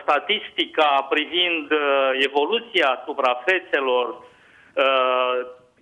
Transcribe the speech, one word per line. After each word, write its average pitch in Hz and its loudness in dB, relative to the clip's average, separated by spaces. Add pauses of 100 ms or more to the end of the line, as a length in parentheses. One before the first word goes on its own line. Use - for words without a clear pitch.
statistica 151 0
privind, 156 -2
uh, 139 2 (180)
evoluția 151 0
suprafețelor, 131 0
uh, 127 -2 (340)